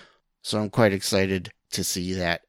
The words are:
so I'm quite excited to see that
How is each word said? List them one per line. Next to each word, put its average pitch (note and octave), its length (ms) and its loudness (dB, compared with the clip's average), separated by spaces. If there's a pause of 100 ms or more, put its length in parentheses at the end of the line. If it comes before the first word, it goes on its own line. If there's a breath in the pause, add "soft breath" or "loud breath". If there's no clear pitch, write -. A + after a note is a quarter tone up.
(420 loud breath)
so - 180 -2
I'm G#2 100 -2
quite G#2+ 240 4
excited F#2+ 580 0 (200)
to F#2+ 120 -4
see F2+ 300 -4
that F2 360 -2